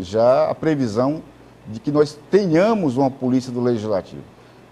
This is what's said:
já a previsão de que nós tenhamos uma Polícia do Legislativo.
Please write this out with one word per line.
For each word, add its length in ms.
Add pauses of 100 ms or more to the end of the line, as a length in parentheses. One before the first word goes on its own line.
já 500
a 40
previsão 680 (460)
de 100
que 140
nós 260 (120)
tenhamos 680
uma 140
Polícia 420
do 80
Legislativo. 640 (500)